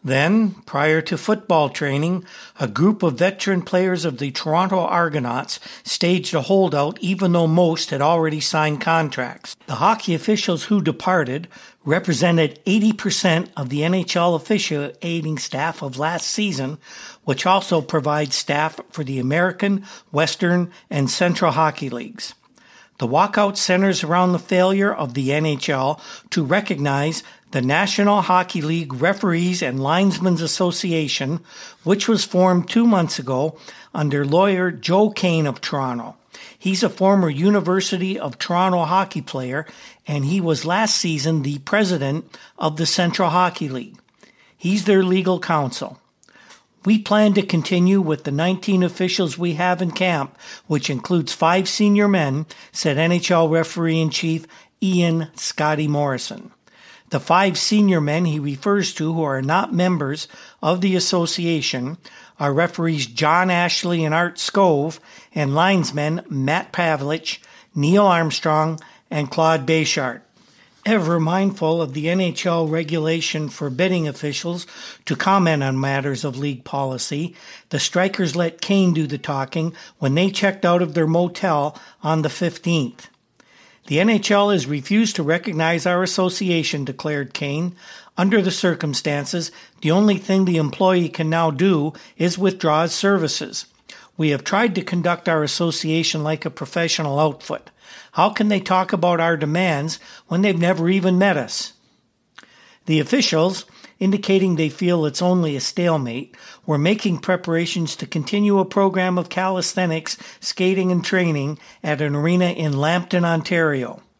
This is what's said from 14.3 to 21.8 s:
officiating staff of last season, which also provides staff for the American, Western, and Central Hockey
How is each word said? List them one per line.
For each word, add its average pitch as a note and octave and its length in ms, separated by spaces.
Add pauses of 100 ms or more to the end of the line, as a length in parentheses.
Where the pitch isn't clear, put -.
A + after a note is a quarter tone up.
officiating D#3+ 1000
staff D3+ 440
of C3+ 180
last E3 280
season, D#3 500 (480)
which C3+ 200
also F3+ 360
provides D3 560
staff D3+ 420 (120)
for D#3 120
the C3+ 160
American, F3+ 640 (280)
Western, F3 600 (180)
and C#3 200
Central E3+ 420
Hockey D3 380